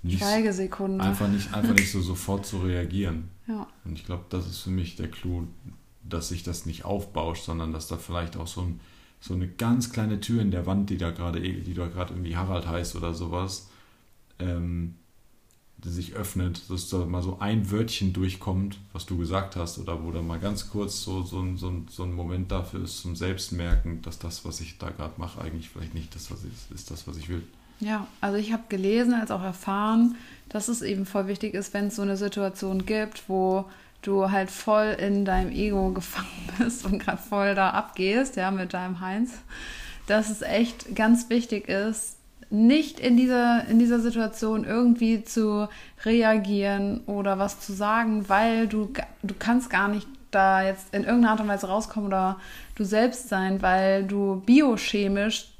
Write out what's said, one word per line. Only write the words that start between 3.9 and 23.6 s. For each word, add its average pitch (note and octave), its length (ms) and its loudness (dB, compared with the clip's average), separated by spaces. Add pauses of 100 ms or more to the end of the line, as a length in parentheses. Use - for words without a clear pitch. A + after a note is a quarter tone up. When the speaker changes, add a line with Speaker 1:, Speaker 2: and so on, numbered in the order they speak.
Speaker 1:
ich D2+ 120 -14
glaub, F2 260 -10
das F2+ 180 -4
ist F2+ 100 -10
für - 120 -8
mich F2+ 260 -4
der D#2+ 120 -8
Clou, F2 360 -6 (580)
dass - 280 -6
sich F2+ 120 -6
das E2+ 240 -6
nicht E2 180 -8
aufbauscht, E2 600 -4
sondern E2 280 -4
dass D#2 140 -8
da E2+ 100 -6
vielleicht F2 400 -6
auch E2+ 120 -8
so F#2 140 -8
ein, F2 180 -4 (400)
so - 140 -6
eine F#2 120 0
ganz A#2+ 460 0
kleine G#2+ 260 0
Tür A#2 240 0
in G2+ 80 2
der F2 160 0
Wand, G2 240 0
die F#2 80 -2
da E2+ 140 -2
gerade, F2 280 -4
die F2+ 340 -4
da F2 120 -4
gerade F2+ 280 -6
irgendwie F2 220 -4
Harald F2+ 300 -2
heißt E2+ 300 -4
oder E2+ 180 -4
sowas, F2 540 -6 (720)
ähm, F2 560 -2 (840)
die - 120 -10
sich F2 240 -6
öffnet, F2+ 540 -4
dass F#2 220 -6
da - 160 0
mal F2+ 160 -2
so F#2 160 -4
ein G2+ 320 0
Wörtchen G#2 420 0
durchkommt, F#2+ 680 -2 (140)
was F2 140 -10
du F#2 100 -4
gesagt F#2 380 -2
hast, E2+ 240 -4
oder E2+ 260 -6
wo E2 60 -6
dann E2+ 160 -4
mal E2 140 -4
ganz G#2 300 -4
kurz G#2 320 -4
so, F#2+ 200 -4
so F#2 180 -6
ein, F#2 160 -2
so F2+ 120 -4
ein, F2 200 -4
so - 140 -10
ein F2 100 -4
Moment F2+ 380 -4
dafür F#2 320 -4
ist - 180 -8
zum F2 140 -6
Selbstmerken, F2 880 0